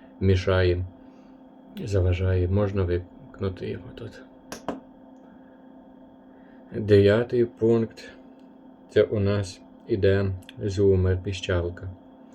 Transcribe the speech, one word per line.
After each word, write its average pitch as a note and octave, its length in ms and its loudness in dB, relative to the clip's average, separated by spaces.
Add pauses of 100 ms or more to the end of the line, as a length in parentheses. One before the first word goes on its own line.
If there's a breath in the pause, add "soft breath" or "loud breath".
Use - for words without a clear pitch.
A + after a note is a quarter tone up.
(200 loud breath)
мішає, F#2 640 2 (1000 loud breath)
заважає. F#2 640 0
Можна G2+ 340 -2
вимкнути F2+ 880 -6
його - 260 -12
тут. - 280 -16 (2500 loud breath)
Дев'ятий A2 720 4
пункт. A2+ 680 0 (800)
Це - 120 4
у G#2+ 180 -2
нас G2+ 400 -2 (260)
іде G2 460 2 (300)
зумер, F#2+ 600 2
піщалка. F#2 680 -4 (440 loud breath)